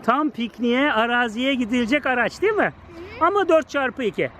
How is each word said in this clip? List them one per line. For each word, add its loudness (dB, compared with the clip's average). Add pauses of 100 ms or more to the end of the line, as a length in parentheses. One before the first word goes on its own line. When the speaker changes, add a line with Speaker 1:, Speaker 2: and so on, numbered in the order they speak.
Speaker 1:
Tam 2
pikniğe, 0
araziye 0
gidilecek 0
araç, 0
değil 2
mi? 2
Speaker 2:
Hı -6
hı. 4
Speaker 1:
Ama 2
dört 4
çarpı -4
iki, -2